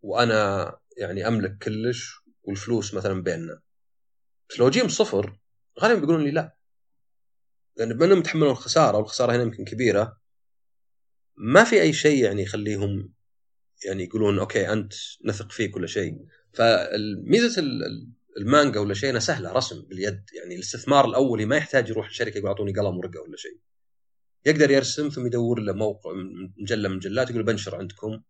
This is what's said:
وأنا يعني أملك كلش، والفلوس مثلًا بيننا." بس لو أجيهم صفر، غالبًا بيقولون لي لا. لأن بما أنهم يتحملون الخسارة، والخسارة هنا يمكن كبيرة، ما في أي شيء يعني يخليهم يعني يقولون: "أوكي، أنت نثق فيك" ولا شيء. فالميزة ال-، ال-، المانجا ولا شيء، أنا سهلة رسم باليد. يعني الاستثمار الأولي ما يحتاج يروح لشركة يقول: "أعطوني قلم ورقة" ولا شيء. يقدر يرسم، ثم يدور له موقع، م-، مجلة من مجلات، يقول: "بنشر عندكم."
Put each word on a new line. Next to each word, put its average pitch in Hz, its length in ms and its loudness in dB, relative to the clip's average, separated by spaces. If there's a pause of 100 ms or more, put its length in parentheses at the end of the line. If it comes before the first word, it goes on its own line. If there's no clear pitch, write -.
وأنا 101 720 0 (240)
يعني 95 300 -4
أملك 101 300 -2
كلش، 113 560 -6 (300)
والفلوس 101 500 -4
مثلًا 95 300 -4
بيننا." 82 380 -6 (880)
بس - 100 -14
لو 120 80 6
أجيهم 208 200 4
صفر، 101 520 -2 (400)
غالبًا 220 200 4
بيقولون 156 240 2
لي 143 80 0
لا. 160 260 -4 (1200)
لأن 113 180 -4
بما 143 120 2
أنهم 190 140 8
يتحملون 160 320 2
الخسارة، 123 460 2
والخسارة 120 380 0
هنا 120 80 2
يمكن 110 220 -6
كبيرة، 110 540 0 (1160)
ما 123 260 6
في 233 180 4
أي 160 120 4
شيء 143 300 2
يعني 101 180 0
يخليهم 101 720 -4 (720)
يعني 95 180 -4
يقولون: 104 360 0
"أوكي، 95 340 -2
أنت 101 200 -6 (320)
نثق 104 260 -6
فيك" - 240 -4
ولا 87 120 -6
شيء. 80 300 -6 (360)
فالميزة 117 1080 2
ال-، 139 220 -4
ال-، - 260 -10 (280)
المانجا 120 420 4
ولا 101 140 -2
شيء، 135 160 -2
أنا 120 100 0
سهلة 110 320 -4
رسم 92 300 -2
باليد. 98 420 -6 (100)
يعني 87 220 -12
الاستثمار 135 500 2
الأولي 117 400 2
ما 135 120 2
يحتاج 143 320 0
يروح 110 200 -4
لشركة 107 280 -6
يقول: 98 120 -4
"أعطوني 101 240 -2
قلم 98 240 -2
ورقة" 87 240 -10
ولا - 160 -16
شيء. - 220 -18 (840)
يقدر 147 260 6
يرسم، 139 380 2
ثم 131 160 -6
يدور 120 340 0
له 104 140 -4
موقع، 101 400 -6
م-، 92 480 -12
مجلة 104 280 -2
من 95 60 -4
مجلات، 101 340 -4
يقول: 117 140 -2
"بنشر 101 320 -2
عندكم." 101 540 -10